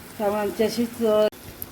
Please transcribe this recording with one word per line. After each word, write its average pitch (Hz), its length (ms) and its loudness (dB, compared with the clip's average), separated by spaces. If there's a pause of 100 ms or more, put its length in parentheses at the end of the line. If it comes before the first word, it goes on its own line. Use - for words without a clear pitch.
(180)
त्यामुळे 208 240 0
आमची 208 220 0
अशीच, 233 420 0
अ, 214 220 6 (440)